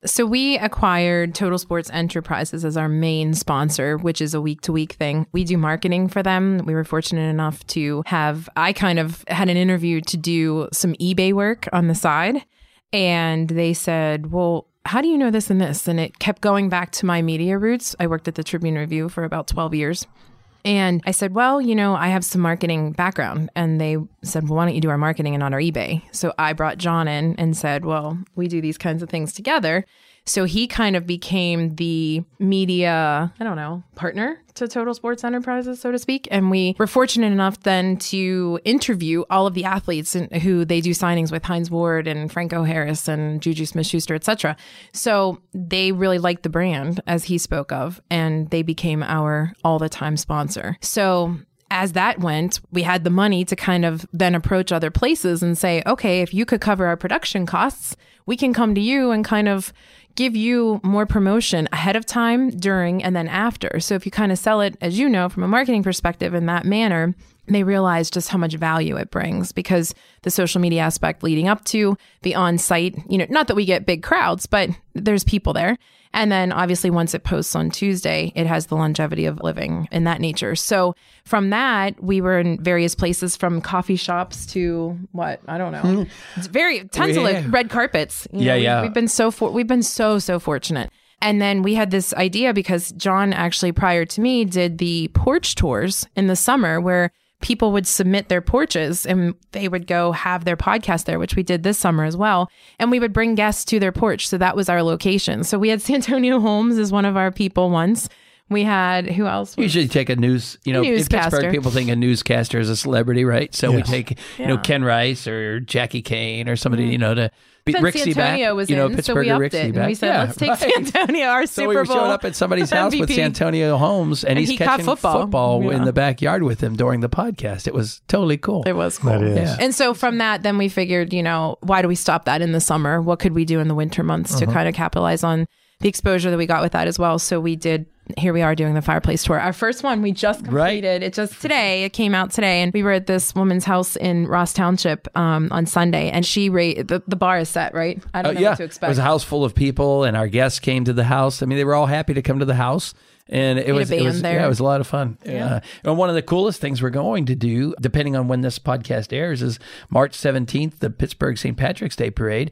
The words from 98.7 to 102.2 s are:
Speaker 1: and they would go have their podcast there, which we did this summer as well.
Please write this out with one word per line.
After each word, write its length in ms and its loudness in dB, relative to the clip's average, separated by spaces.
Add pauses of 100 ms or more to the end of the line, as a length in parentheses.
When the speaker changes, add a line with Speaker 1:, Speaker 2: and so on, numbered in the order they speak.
Speaker 1:
and 280 2 (200)
they 160 -4
would 180 -4
go 240 2
have 320 -2
their 140 0
podcast 480 0
there, 120 -2
which 200 -2
we 60 2
did 200 0
this 140 2
summer 260 2
as 140 -2
well. 320 2 (300)